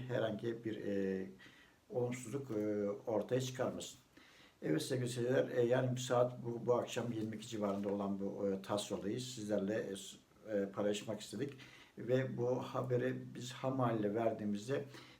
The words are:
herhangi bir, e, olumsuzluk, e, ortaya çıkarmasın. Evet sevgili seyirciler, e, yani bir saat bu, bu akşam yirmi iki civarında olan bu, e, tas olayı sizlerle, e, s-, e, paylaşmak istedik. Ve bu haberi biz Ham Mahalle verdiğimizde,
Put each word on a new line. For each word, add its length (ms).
herhangi 560
bir, 120
e, 500
olumsuzluk, 600
e, 400
ortaya 500
çıkarmasın. 600
Evet 200
sevgili 260
seyirciler, 400
e, 140
yani 340
bir 40
saat 440
bu, 220
bu 80
akşam 380
yirmi 240
iki 120
civarında 400
olan 320
bu, 280
e, 140
tas 300
olayı 280
sizlerle, 540
e, 220
s-, 200
e, 200
paylaşmak 480
istedik. 320
Ve 380
bu 260
haberi 720
biz 180
Ham 240
Mahalle 380
verdiğimizde, 720